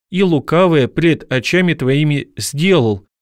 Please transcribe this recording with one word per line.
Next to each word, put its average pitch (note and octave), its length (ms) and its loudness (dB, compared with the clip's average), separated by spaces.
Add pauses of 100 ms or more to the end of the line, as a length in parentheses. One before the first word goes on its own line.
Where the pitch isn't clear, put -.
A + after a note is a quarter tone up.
и F#3+ 140 -2
лукавое D#3+ 640 2
пред E3+ 440 -2
очами E3+ 420 0
твоими C#3+ 640 -2
сделал. C3 680 0 (160)